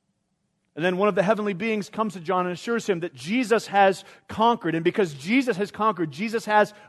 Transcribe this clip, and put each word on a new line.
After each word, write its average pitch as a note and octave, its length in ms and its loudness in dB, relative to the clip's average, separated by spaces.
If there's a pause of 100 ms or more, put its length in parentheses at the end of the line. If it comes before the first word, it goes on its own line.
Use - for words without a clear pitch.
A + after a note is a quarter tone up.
(760)
And D3+ 80 -4
then F3+ 140 0
one G#3 100 4
of F#3+ 80 0
the G3 60 4
heavenly G#3 300 0
beings G#3+ 380 -4
comes G#3 240 -4
to F#3+ 60 -12
John F3+ 260 0
and F3 80 -4
assures A#3 340 -4
him F3 120 0
that E3+ 120 -6
Jesus G#3 540 -2
has G3 380 4 (240)
conquered. A3 480 0
And E3 80 -2
because F3+ 280 0
Jesus G#3 440 0
has G3 160 -4
conquered, F3 400 -2
Jesus G#3 340 -6
has G#3+ 260 4 (160)